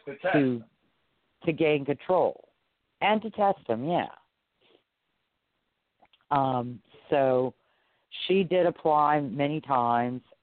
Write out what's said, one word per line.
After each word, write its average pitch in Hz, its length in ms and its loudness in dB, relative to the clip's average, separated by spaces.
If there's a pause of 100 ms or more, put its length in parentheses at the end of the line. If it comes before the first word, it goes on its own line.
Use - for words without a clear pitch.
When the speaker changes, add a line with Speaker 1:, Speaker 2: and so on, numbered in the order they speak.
Speaker 1:
to 139 120 -14
test 180 160 -4
Speaker 2:
To, 156 60 4
Speaker 1:
him. 123 240 0 (840)
Speaker 2:
to 165 80 0
gain 151 320 0
control. 143 640 -2 (520)
And 202 200 0
to 220 80 -10
test 202 380 -2
him, 117 200 -4
yeah. 156 200 -2 (2250)
Um, 127 500 -2 (280)
so 131 440 2 (760)
she 190 160 2
did 180 220 2
apply 151 560 2
many 143 400 -4
times, 123 600 0 (220)